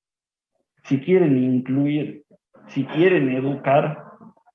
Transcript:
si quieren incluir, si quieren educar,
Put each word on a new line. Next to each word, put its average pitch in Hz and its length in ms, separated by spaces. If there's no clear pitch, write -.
si 135 160
quieren 175 380
incluir, 131 840
si 135 180
quieren 156 440
educar, 139 760